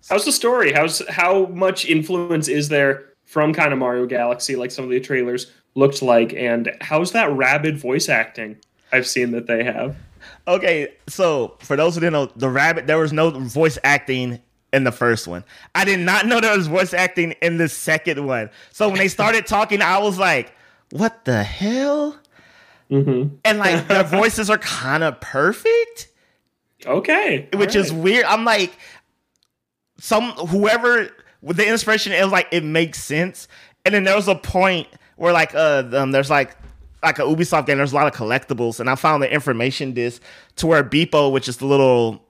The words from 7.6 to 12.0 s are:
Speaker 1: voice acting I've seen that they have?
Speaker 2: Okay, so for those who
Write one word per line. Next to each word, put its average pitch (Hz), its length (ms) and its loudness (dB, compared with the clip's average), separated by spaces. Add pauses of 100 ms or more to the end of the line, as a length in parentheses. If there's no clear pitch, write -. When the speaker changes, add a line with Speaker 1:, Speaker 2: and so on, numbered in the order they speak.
Speaker 1:
voice 135 320 -2
acting 113 480 -4 (340)
I've 127 140 2
seen 123 240 -2
that 117 160 -6
they 117 180 -2
have? 123 320 -6 (500)
Speaker 2:
Okay, 180 420 0 (180)
so 151 540 -2
for - 160 -4
those 165 180 2
who 170 60 -4